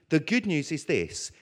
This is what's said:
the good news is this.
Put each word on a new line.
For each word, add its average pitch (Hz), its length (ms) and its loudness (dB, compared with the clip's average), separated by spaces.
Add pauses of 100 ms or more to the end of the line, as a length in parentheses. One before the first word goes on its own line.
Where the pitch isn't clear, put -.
the 160 100 6
good 226 260 0
news 160 260 0
is 151 140 -6
this. - 460 -2 (100)